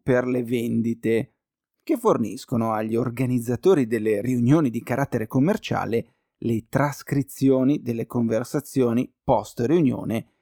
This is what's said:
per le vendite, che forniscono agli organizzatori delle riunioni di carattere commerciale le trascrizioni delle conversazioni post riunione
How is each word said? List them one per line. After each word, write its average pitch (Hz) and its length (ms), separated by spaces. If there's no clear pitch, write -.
per 123 240
le 123 180
vendite, 117 920
che 320 140
forniscono 117 760
agli 110 220
organizzatori 123 920
delle 107 340
riunioni 127 480
di 113 140
carattere 120 440
commerciale 131 800
le 117 320
trascrizioni 139 1120
delle 117 260
conversazioni 120 1040
post 113 360
riunione 117 680